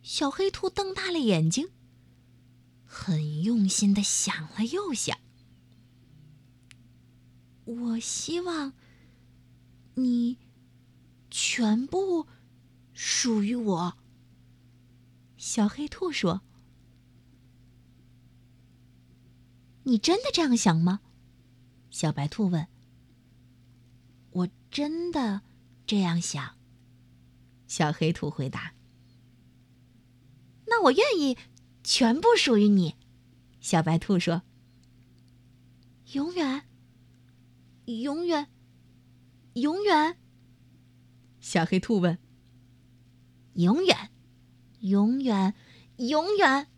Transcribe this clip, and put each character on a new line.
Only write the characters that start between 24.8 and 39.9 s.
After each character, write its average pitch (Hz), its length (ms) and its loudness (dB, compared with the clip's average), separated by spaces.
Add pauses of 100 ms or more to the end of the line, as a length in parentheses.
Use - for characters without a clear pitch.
的 226 300 -2 (460)
这 208 140 0
样 170 200 0
想。” - 360 -8 (1120)
小 151 240 0
黑 160 220 0
兔 151 160 -6
回 139 200 -8
答。 - 240 -12 (1900)
“那 453 160 2
我 269 100 8
愿 381 100 4 (160)
意 269 180 0 (460)
全 254 380 2
部 453 160 6
属 233 200 4
于 208 120 6
你。” 185 260 4 (640)
小 165 240 0
白 165 160 2
兔 196 180 0
说。 175 260 -2 (1700)
“永 302 200 -4
远， 285 320 -2 (1200)
永 277 400 -4
远， 302 240 -2 (1080)
永 302 280 -2
远？” 339 340 2 (1200)